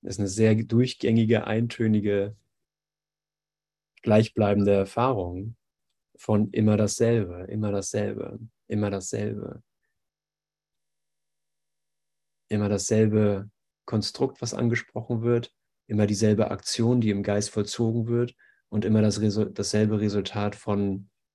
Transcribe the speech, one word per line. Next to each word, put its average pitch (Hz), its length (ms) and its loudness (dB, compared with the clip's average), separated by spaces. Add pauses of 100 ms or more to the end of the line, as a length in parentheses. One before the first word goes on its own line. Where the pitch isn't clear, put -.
Es 92 120 -10
ist 98 40 -10
eine 101 80 -2
sehr 110 280 4
durchgängige, 113 920 2
eintönige, 107 880 0 (1700)
gleichbleibende 104 720 2
Erfahrung 98 840 -2 (600)
von 107 360 0
immer 107 260 2
dasselbe, 101 720 0
immer 107 220 -4
dasselbe, 104 680 -6 (280)
immer 104 220 -2
dasselbe. 107 720 -8 (2750)
Immer 104 200 0
dasselbe 104 800 2 (360)
Konstrukt, 117 560 -2
was 117 120 -6
angesprochen 117 680 -2
wird, 120 320 0 (340)
immer 104 180 2
dieselbe 104 460 2
Aktion, 117 500 0
die 110 80 2
im 101 140 -2
Geist 101 260 -2
vollzogen 113 580 -2
wird, 120 280 -2 (340)
und 104 160 -2
immer 110 160 4
das 104 200 2
Resu-, 107 240 0
dasselbe 107 540 0
Resultat 104 560 -4
von 101 540 -4 (260)